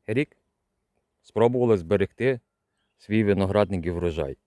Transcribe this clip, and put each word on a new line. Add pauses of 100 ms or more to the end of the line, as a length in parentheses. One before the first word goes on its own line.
рік (840)
спробували
зберегти (580)
свій
виноградник
і
врожай. (100)